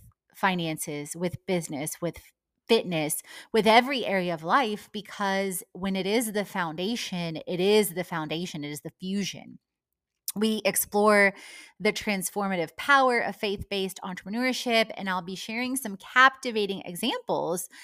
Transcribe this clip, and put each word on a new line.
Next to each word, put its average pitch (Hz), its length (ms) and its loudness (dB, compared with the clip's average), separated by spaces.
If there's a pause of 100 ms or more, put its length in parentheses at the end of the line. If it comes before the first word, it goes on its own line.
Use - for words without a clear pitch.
(340)
finances, 160 840 -4
with 175 300 -6
business, 160 560 -4
with 165 160 -6 (500)
fitness, 165 540 0 (320)
with 196 120 6
every 247 380 6
area 180 300 -2
of 156 100 -10
life, 214 480 0
because 196 720 -4 (100)
when 190 240 -2
it 185 100 -2
is 220 260 0
the 202 120 0
foundation, 175 1000 -4
it 175 120 -4
is 202 360 4
the 175 100 -2
foundation, 160 600 -6
it 147 60 -6
is 147 120 -10
the 160 180 -12
fusion. 190 580 -6 (800)
We 214 300 0
explore 202 680 4 (480)
the 202 140 2
transformative 190 840 -2
power 262 440 4
of 196 160 -4
faith-based 196 680 -4
entrepreneurship, 226 920 0
and 196 100 -6
I'll 185 140 -2
be 185 140 -8
sharing 247 380 -6
some 208 220 -6
captivating 226 880 2
examples 180 840 -2 (140)